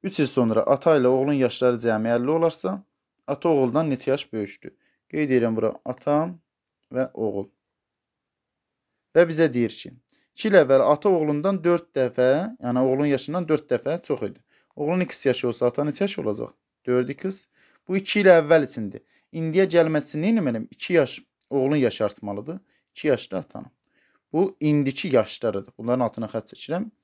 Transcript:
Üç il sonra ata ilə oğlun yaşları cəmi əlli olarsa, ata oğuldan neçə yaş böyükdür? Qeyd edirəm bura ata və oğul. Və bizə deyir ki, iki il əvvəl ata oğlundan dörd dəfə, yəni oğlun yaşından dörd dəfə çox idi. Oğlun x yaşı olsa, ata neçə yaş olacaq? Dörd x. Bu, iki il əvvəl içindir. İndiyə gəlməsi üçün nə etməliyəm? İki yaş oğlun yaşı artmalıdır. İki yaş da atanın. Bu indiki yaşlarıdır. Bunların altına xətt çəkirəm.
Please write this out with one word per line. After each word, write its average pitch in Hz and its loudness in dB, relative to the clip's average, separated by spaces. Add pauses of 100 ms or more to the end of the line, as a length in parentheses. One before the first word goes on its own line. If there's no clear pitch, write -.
Üç 190 -6
il 143 2
sonra 113 2
ata 143 2
ilə 127 4
oğlun 135 0
yaşları 123 0
cəmi 113 0
əlli 120 0
olarsa, 165 -2 (540)
ata 143 -2
oğuldan 143 2
neçə 131 -4
yaş 139 -4
böyükdür? - -10 (340)
Qeyd 151 -4
edirəm 117 2
bura 110 0 (140)
ata 147 -4 (760)
və 127 -4
oğul. 98 -6 (1700)
Və 170 6
bizə 160 2
deyir 120 0
ki, - -16 (440)
iki - -6
il 196 8
əvvəl 135 4
ata 147 2
oğlundan 160 0
dörd 170 0
dəfə, 127 2 (320)
yəni 123 0
oğlun 143 0
yaşından 151 -2
dörd 156 0
dəfə 135 -2
çox 120 -4
idi. - -16 (360)
Oğlun 160 -2
x - -12
yaşı 127 0
olsa, 120 0
ata 147 -4
neçə 151 -2
yaş 196 -8
olacaq? - -6 (320)
Dörd 123 0
x. 190 -10 (400)
Bu, 185 -2
iki 196 -2
il 185 8
əvvəl 160 6
içindir. 104 -10 (320)
İndiyə 160 0
gəlməsi 160 2
üçün 151 -4
nə 220 2
etməliyəm? 123 -2
İki - -6
yaş 135 0 (320)
oğlun 139 0
yaşı 110 0
artmalıdır. 104 -10 (320)
İki - -6
yaş 131 -2
da 95 -6
atanın. - -14 (560)
Bu 185 -2
indiki 147 0
yaşlarıdır. 104 -2
Bunların 120 -2
altına 113 -6
xətt 107 -10
çəkirəm. 185 -8 (140)